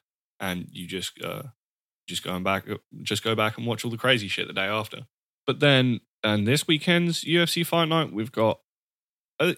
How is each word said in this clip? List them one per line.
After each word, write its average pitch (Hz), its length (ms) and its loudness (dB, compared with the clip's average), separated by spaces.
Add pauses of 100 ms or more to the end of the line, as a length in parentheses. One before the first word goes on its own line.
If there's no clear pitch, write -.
(400)
and 90 320 -4
you 92 140 -10
just, 92 380 -6
uh, 90 180 -6 (640)
just 87 160 -6
going 90 200 -4
back, 98 240 0 (340)
just - 220 -4
go 113 100 0
back 110 240 0
and 120 80 -6
watch 117 180 -4
all 123 60 -4
the 113 80 -6
crazy 120 300 2
shit - 180 -4
the - 80 -10
day 95 140 -2
after. 107 400 -6 (400)
But 123 120 0
then, 131 420 4 (220)
and 107 240 2
this 139 200 2
weekend's 170 560 2
U 165 180 2
F 170 80 2
C 170 140 0
Fight 170 240 2
Night, 156 260 0
we've 110 180 -4
got 110 280 2 (800)
a, 170 180 2